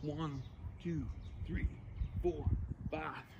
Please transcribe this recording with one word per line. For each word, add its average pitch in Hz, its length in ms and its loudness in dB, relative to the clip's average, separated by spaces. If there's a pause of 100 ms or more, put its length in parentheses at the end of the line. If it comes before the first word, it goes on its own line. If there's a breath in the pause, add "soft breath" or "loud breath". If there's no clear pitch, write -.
One, 147 400 0 (400)
two, 160 220 0 (420)
three, 180 220 2 (540)
four, 156 240 4 (440)
five. 156 340 -2 (160)